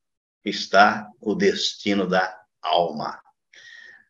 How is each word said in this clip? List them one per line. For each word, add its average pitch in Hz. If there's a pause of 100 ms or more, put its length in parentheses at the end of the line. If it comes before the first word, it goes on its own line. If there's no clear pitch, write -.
(440)
está 104 (120)
o 104
destino 98
da 92 (240)
alma. 85 (880)